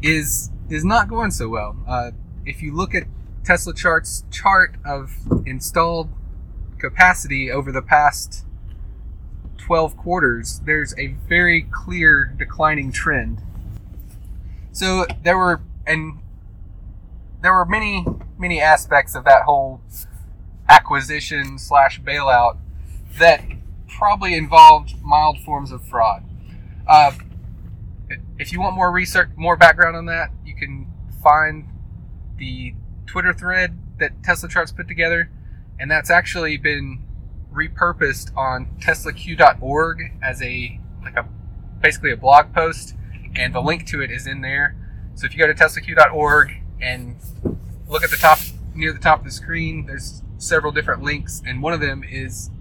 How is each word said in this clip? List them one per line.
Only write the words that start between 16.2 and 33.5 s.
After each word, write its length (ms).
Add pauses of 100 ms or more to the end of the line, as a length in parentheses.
there 120
were 100
many, 420 (320)
many 220
aspects 560
of 80
that 200
whole 360 (880)
acquisition 880
slash 440
bailout 560 (600)
that 240 (460)
probably 480
involved 680
mild 380
forms 320
of 140
fraud. 360 (640)
Uh, 280 (1200)
if 140
you 80
want 160
more 160
research, 460
more 180
background 400
on 120
that, 240 (120)
you 100
can 380 (320)
find 460 (680)
the 360 (320)
Twitter 260
thread 480 (200)